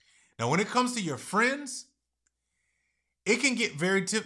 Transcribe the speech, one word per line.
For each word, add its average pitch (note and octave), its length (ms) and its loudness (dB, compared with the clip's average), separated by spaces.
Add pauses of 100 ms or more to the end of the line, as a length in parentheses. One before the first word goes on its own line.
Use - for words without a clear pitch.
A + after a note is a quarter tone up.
(380)
Now, A#2 100 -2
when D#3+ 120 2
it G#3+ 80 -2
comes B3 260 2
to A3+ 80 -4
your D3 160 -4
friends, C4 680 -2 (1400)
it A#3+ 160 2
can C4+ 120 2
get A#3 200 -2
very F#3+ 320 2
ti-, G#3+ 200 -2